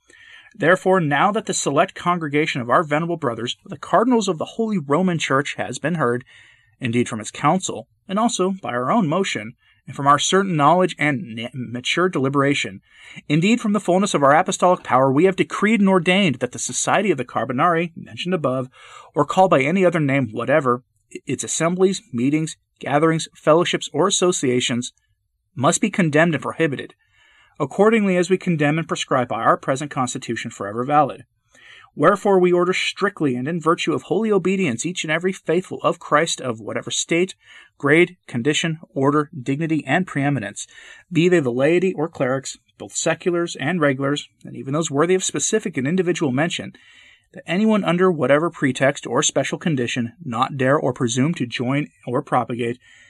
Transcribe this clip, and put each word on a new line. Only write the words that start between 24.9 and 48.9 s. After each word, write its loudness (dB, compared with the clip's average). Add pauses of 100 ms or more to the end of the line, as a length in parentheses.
must 0
be 0
condemned 2
and -6
prohibited, -4 (640)
accordingly 2
as 0
we 4
condemn 0
and -4
prescribe -2
by -4
our 4
present -4
constitution -6
forever -6
valid. 2 (720)
Wherefore 4
we 4
order 2
strictly -2
and -4
in -4
virtue 0
of -2
holy 0
obedience 0
each -6
and -6
every -2
faithful -4
of 0
Christ 0
of -6
whatever -8
state, -2 (420)
grade, 2 (120)
condition, -2 (120)
order, 0 (120)
dignity, -2
and 0
preeminence, -4 (420)
be 2
they 4
the 0
laity 2
or -4
clerics, -4 (200)
both -16
seculars -4
and -4
regulars, -2 (160)
and -18
even -8
those -4
worthy 2
of -4
specific -4
and -2
individual 0
mention, -2 (600)
that -18
anyone 2
under 2
whatever 2
pretext 0